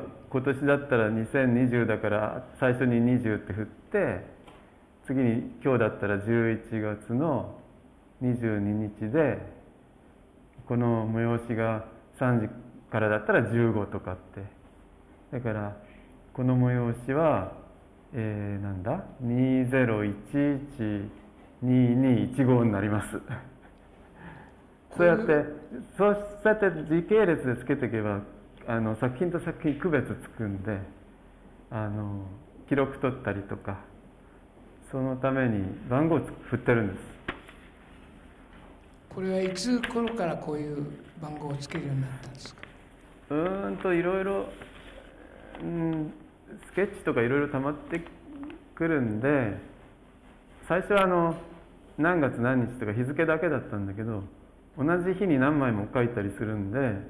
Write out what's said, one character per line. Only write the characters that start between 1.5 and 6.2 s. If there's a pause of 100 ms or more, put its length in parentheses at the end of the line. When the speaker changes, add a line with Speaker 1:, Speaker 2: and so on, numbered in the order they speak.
Speaker 1:
二
十
だ
か
ら、 (120)
最
初
に
二
十
っ
て
振
っ
て、 (800)
次
に
今
日
だ
っ
た
ら
十